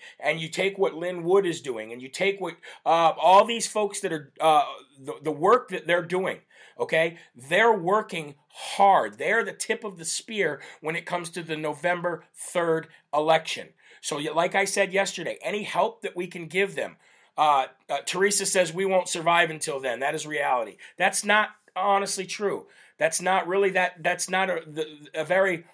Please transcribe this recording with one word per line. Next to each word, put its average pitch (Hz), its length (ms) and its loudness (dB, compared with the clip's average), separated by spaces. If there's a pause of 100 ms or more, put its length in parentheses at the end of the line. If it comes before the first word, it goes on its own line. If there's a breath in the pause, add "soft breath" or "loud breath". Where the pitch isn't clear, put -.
(180 loud breath)
and 156 220 -2
you 160 80 -6
take 190 280 -2
what 190 180 0
Lin 175 280 -6
Wood 190 240 4
is 160 140 -4
doing, 117 320 -8
and 123 100 -14
you 131 60 -14
take 196 320 -4
what, 165 160 -8 (280 loud breath)
uh, 160 320 4
all 170 280 8
these 226 240 -2
folks 208 320 -2
that 185 120 -4
are, 147 280 -8
uh, 151 240 6 (340)
the, 135 240 -10
the 156 80 -2
work 185 380 2
that 185 180 -8
they're 175 160 2
doing, 175 380 -4 (360 loud breath)
okay, 165 400 0 (200 loud breath)
they're 180 360 2
working 180 600 -2 (140)
hard. 151 680 2
They're 208 280 0
the 190 80 -6
tip - 320 -6
of 190 120 -12
the 165 80 -14
spear 170 560 -4 (200 loud breath)
when 156 160 -6
it 175 100 -8
comes 175 240 -6
to 175 120 -10
the 160 140 -6
November 165 680 -4 (100)
third 165 540 -2 (260 soft breath)
election. 156 540 2 (320 soft breath)
So, - 160 -6
y-, 151 180 -6
like 175 220 0
I 196 80 2
said 196 280 0
yesterday, 185 500 -2
any 202 200 -4
help 196 400 -2
that 190 140 -8
we 180 100 -6
can 170 220 -14
give 180 260 -2
them, 104 220 -6 (420 soft breath)
uh, 147 280 4 (220)
uh, 143 160 -2
Teresa 196 400 0
says, 180 300 2
"We 190 100 -2
won't 185 240 2
survive 170 420 2
until 151 280 -6
then." 123 220 -4
That 147 160 -2
is 151 100 -8
reality. 139 520 -2 (180 loud breath)
That's 190 280 0
not 208 260 4 (260)
honestly 196 500 0
true. 185 400 -4 (320 soft breath)
That's 160 240 0
not 180 240 2
really 196 240 2
that, 180 320 -2
that's 175 260 -2
not 190 220 0
a, 165 160 -4
the, 156 200 -6 (280)
a 160 100 -4
very, 175 500 2